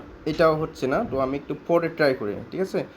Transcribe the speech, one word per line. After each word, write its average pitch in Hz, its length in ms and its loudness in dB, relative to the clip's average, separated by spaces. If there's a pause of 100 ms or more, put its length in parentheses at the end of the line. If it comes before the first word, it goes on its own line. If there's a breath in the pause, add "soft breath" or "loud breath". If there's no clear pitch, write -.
(260)
এটাও 156 280 4
হচ্ছে 156 320 -4
না, 165 240 2
তো 135 80 -2
আমি 135 180 0
একটু 143 180 -6 (120)
পরে 170 220 2
ট্রাই 147 260 2
করি, 104 200 -4 (160)
ঠিক 156 100 -4
আছে? 190 240 -2 (120 loud breath)